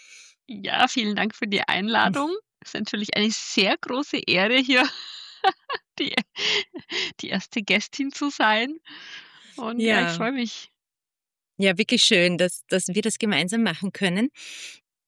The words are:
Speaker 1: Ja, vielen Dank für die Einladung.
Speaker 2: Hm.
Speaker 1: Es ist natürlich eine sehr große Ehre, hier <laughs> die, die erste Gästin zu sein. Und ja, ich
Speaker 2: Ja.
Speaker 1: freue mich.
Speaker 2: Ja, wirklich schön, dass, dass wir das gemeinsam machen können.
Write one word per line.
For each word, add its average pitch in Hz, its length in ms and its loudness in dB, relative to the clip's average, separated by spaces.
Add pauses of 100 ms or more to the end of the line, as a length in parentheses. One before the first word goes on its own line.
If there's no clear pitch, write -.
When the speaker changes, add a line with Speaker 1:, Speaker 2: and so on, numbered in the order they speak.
(480)
Speaker 1:
Ja, 208 400 0
vielen 208 260 0
Dank 196 220 -2
für 240 100 -4
die 202 140 0
Einladung. 214 680 0
Speaker 2:
Hm. 359 80 -4 (240)
Speaker 1:
Es - 80 -20
ist - 120 -8
natürlich 214 360 -4
eine 214 140 2
sehr 214 460 0
große 269 500 -4
Ehre, 202 300 4
hier 254 260 4 (640)
<laughs> - 560 -4
die, - 120 -2 (1080)
die - 80 -10
erste - 340 -4
Gästin 214 480 0
zu 285 200 -4
sein. 240 480 2 (760)
Und 233 220 -4
ja, 220 240 4
ich 170 60 0
Speaker 2:
Ja. 170 60 -2
Speaker 1:
freue 226 180 -2
mich. 240 380 -6 (880)
Speaker 2:
Ja, 190 220 2
wirklich 226 240 2
schön, 180 340 6
dass, 175 300 0
dass 190 220 0
wir 196 140 0
das - 160 -2
gemeinsam 208 440 0
machen 185 300 -2
können. 196 380 0 (760)